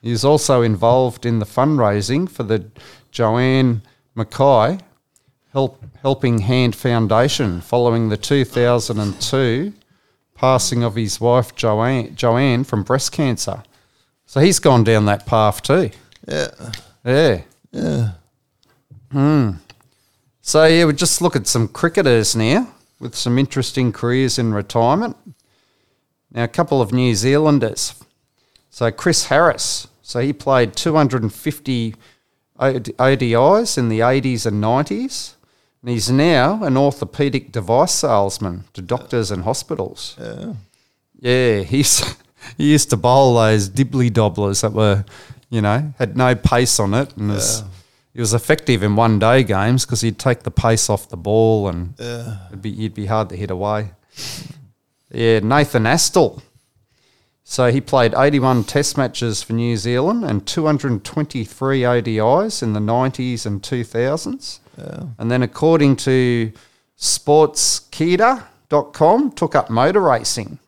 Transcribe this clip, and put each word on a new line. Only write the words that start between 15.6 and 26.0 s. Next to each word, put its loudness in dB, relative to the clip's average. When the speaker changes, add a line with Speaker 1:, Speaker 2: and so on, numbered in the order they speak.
Speaker 1:
too. 0
Speaker 2:
Yeah. -4
Speaker 1:
Yeah. 2
Speaker 2:
Yeah. -2
Speaker 1:
Hmm. 2
So, 4
yeah, 6
we 2
just -2
look 0
at -2
some 0
cricketers 0
now 0
with -12
some 0
interesting -2
careers -2
in 0
retirement. 0